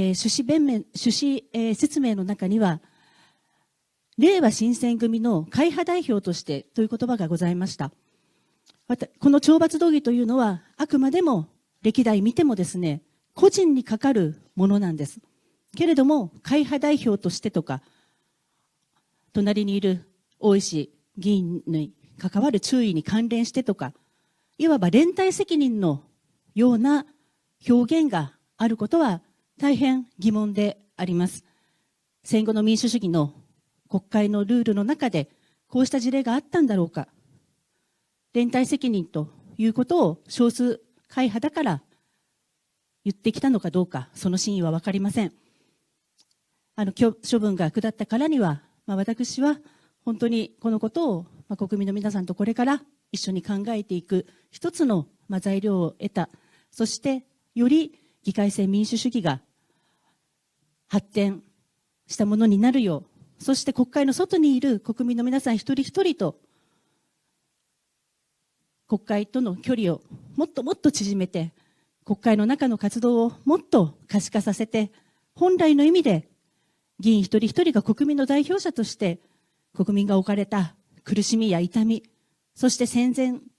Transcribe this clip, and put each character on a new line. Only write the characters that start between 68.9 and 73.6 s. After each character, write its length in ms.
会 260
と 140
の 140
距 200
離 180
を 80
も 100
っ 20
と 160
も 100
っ 20
と 160
縮 240
め 120
て、 260
国 140
会 180
の 80
中 220
の 100
活 220
動 260
を 80
も 120
っ 40